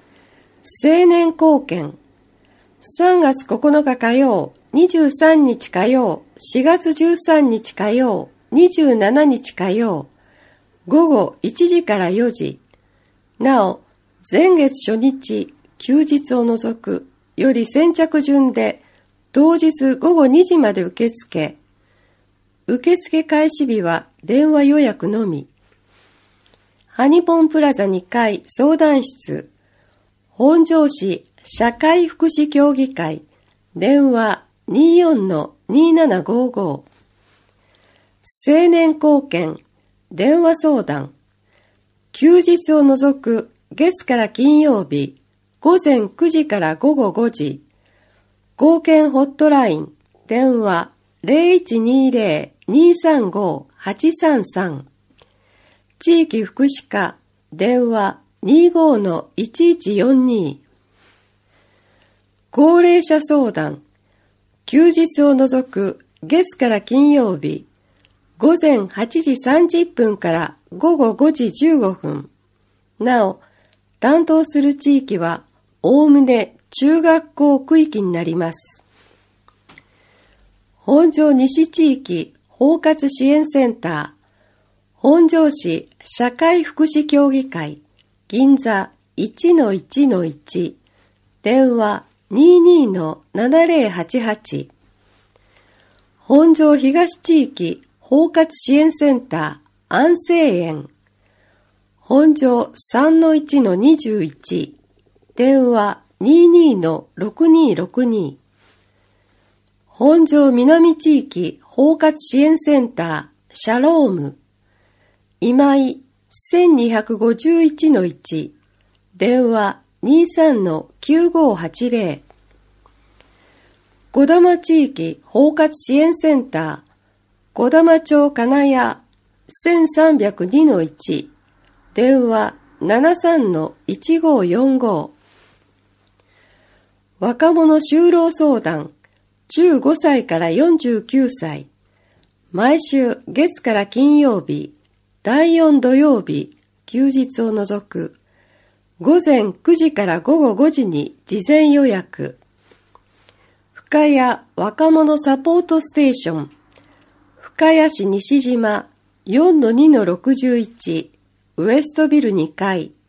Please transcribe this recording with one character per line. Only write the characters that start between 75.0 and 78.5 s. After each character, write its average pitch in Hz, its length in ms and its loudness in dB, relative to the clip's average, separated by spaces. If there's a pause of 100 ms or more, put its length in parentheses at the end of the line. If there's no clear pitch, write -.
は、 165 260 -8 (380)
お 277 220 2
お 311 40 4
む 285 140 6
ね 247 340 0 (140)
中 311 320 0
学 320 320 0
校 285 260 2
区 320 200 2
域 302 200 -2
に 185 120 -4
な 170 120 -6
り 160 100 -6
ま 165 200 -6